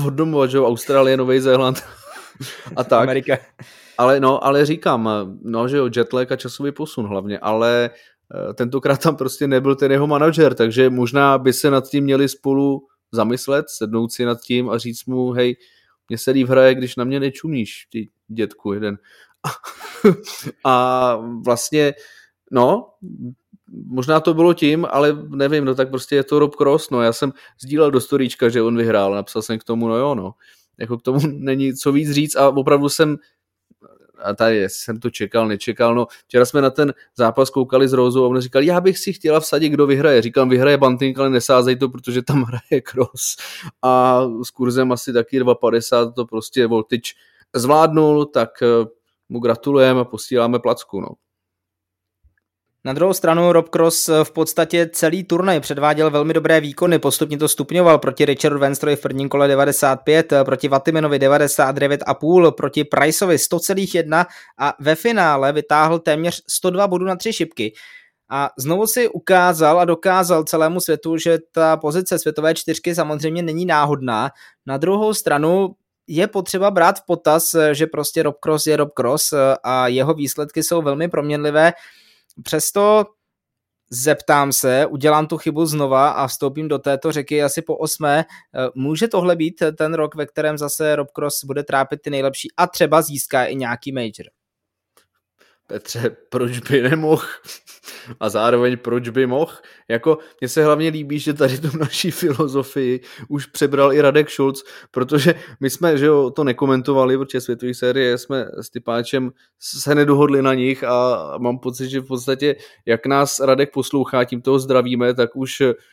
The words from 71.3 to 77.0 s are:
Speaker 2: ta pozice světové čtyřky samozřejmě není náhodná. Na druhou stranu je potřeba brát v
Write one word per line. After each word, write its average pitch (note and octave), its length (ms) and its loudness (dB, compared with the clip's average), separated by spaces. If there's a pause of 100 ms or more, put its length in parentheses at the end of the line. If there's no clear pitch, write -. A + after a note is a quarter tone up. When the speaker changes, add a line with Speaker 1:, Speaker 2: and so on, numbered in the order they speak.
Speaker 2:
ta D#3+ 260 2
pozice D#3+ 420 -2
světové D#3 340 -2
čtyřky E3 420 -4
samozřejmě D#3 480 -4
není E3 220 -4
náhodná. C#3 640 0 (360)
Na C3+ 120 -6
druhou G3 360 0
stranu E3+ 560 0 (380)
je E3+ 200 0
potřeba G3 440 -2
brát F#3 280 2
v - 80 -20